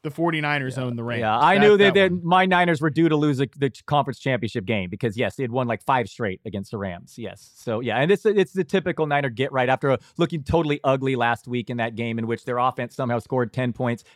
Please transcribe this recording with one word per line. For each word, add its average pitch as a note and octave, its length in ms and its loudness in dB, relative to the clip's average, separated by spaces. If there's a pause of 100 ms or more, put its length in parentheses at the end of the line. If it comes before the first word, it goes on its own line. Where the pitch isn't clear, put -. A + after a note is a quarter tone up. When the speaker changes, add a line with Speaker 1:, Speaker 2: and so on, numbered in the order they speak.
Speaker 1:
the D3+ 80 -6
forty-niners D3 640 -2
Speaker 2:
Yeah. C3 60 -4
Speaker 1:
own B2 140 -4
the A#2 80 -6
Rams. A#2 160 -4
Speaker 2:
Yeah, A2 180 2
I E3 160 6
Speaker 1:
That, G3+ 80 4
Speaker 2:
knew G#3 160 8
that, G3 160 6
Speaker 1:
that - 0 -
Speaker 2:
that F#3+ 160 4
Speaker 1:
one. F3+ 120 -4
Speaker 2:
my F3+ 220 4
Niners F3 380 2
were D#3+ 80 2
due D#3+ 180 4
to D3+ 80 2
lose D3 240 2
a, C3+ 160 0
the C#3 140 0
ch-, - 160 -20
conference C#3 320 0
championship A2+ 480 -4
game G2 240 -2
because, G#2 260 -4
yes, A2+ 200 -2
they C3+ 80 -4
had A2+ 80 -6
won, B2+ 160 -2
like, A2 140 -4
five B2+ 280 -2
straight G2+ 340 -6
against G2 280 -10
the A2+ 40 -8
Rams. F#2+ 400 -10
Yes. G2+ 380 -16
So, A2+ 260 -6
yeah, A#2 160 -2
and D3 140 2
it's, G3+ 160 2
it's G3+ 260 2
the F#3 120 -2
typical E3 420 -2
Niner C#3+ 240 0
get B2+ 220 -2
right B2+ 180 2
after C3+ 200 2
a, B2+ 80 2 (200)
looking E3 240 0
totally D3+ 420 0
ugly C3+ 320 0
last A#2+ 320 0
week B2 220 -6
in A#2+ 80 -6
that A#2 160 -2
game A2+ 240 -4
in A2+ 80 -4
which A2+ 180 -4
their B2 140 -4
offense B2 360 -2
somehow A#2+ 240 -2
scored B2 360 -2
ten B2 180 -2
points, A#2+ 320 -4 (120)